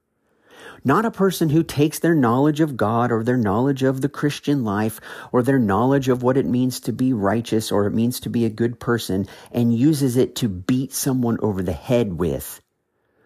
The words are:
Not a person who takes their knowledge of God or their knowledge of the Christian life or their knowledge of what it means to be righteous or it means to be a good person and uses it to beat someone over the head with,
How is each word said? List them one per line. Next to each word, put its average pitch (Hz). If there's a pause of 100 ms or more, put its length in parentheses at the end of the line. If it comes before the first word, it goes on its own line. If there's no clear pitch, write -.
(840)
Not 175
a 226
person 180
who 160
takes 156
their 170
knowledge 143
of 151
God 117
or 110
their 123
knowledge 127
of 131
the 139
Christian 143
life 107 (320)
or 123
their 135
knowledge 123
of 123
what 131
it -
means 123
to 123
be 127
righteous 107
or 101
it 101
means 117
to 110
be 113
a 110
good 117
person 101 (240)
and 117
uses 135
it -
to 120
beat 127
someone 123
over 98
the 90
head 110
with, - (640)